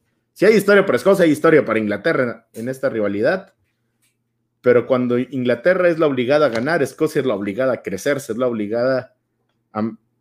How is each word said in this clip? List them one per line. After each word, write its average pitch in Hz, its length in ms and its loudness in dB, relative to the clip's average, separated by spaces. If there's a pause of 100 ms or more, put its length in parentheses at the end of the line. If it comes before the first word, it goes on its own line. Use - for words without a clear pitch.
(340)
si - 100 -2
hay 220 100 4
historia 202 320 4
para 123 100 0
Escocia, 190 280 2
hay 156 80 4
historia 147 320 4
para 110 160 -2
Inglaterra 113 720 -4
en, 117 80 -14
en 120 80 -8
esta 131 200 -6
rivalidad. 113 680 -4 (1040)
Pero 120 260 4
cuando 123 320 0
Inglaterra 131 680 0
es 160 100 0
la 160 80 2
obligada 139 400 2
a 123 40 2
ganar, 139 320 -2
Escocia 151 380 -2
es 131 60 -2
la 117 80 0
obligada 101 380 -2
a 113 100 -6
crecerse, 135 500 -4
es 110 60 -8
la 127 80 0
obligada 120 680 -4 (580)
a, 107 180 -4 (300)